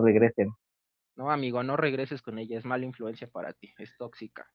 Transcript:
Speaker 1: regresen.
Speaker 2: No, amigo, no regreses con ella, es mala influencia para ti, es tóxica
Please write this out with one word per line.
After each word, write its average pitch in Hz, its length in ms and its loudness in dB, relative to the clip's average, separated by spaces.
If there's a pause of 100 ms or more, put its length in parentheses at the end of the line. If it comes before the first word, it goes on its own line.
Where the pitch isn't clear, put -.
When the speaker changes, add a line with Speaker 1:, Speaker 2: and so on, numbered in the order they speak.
Speaker 1:
regresen. 110 460 6 (680)
Speaker 2:
No, 131 120 -6
amigo, 127 340 0
no 135 120 -2
regreses 135 460 -2
con 110 180 -10
ella, 113 180 -8
es 113 80 -8
mala 127 200 -2
influencia 117 440 -10
para 82 240 -8
ti, - 240 -20
es - 200 -16
tóxica - 580 -14